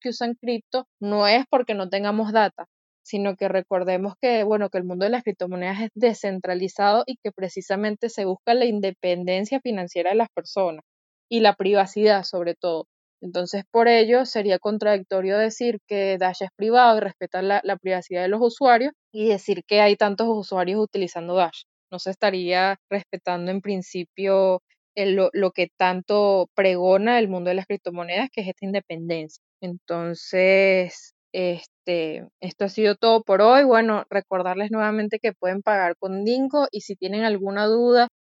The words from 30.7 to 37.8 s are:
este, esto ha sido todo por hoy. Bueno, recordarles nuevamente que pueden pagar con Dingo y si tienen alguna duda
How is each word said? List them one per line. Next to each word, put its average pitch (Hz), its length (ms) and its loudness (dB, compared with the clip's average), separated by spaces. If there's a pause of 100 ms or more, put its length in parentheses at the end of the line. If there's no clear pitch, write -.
este, 175 960 -6 (140)
esto 190 240 -6
ha 196 40 -4
sido 202 260 2
todo 226 280 4
por 190 180 2
hoy. 254 220 8
Bueno, 226 460 4
recordarles 190 600 -4
nuevamente 214 500 -2
que 220 140 -2
pueden 185 280 -4
pagar 190 360 0
con 190 280 -6
Dingo 269 460 0
y 208 100 -10
si 196 140 -12
tienen 196 280 -6
alguna 202 440 -2
duda 240 420 4 (300)